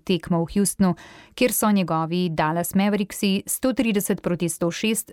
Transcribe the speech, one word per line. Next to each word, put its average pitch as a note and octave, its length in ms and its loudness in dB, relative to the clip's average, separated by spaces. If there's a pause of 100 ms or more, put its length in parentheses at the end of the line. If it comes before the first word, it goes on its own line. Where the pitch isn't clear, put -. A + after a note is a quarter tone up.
tekmo E3+ 400 0
v D#3+ 100 -8
Houstonu, F#3+ 420 2 (380)
kjer B3 200 2
so A3 180 2
njegovi F3 580 0
Dallas E3 460 0
Mavericksi G3 720 0
sto - 260 0
trideset G#3 480 0
proti F3 280 -2
sto E3+ 220 -2
šest A3 420 -4